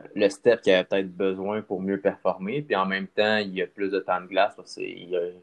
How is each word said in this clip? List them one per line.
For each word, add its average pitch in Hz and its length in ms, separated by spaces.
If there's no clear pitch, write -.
le 101 140
step 113 320
qu'il 98 100
avait 92 140
peut-être 95 260
besoin 95 500
pour 95 200
mieux 98 180
performer. 98 640
Puis 113 120
en 95 120
même 95 180
temps, 107 320
il 101 160
y 92 80
a 87 60
plus 98 240
de 98 80
temps 92 220
de 92 60
glace, 95 280
parce 90 180
que 98 80
c'est, 95 80
il 90 200
y 90 80
a, 85 40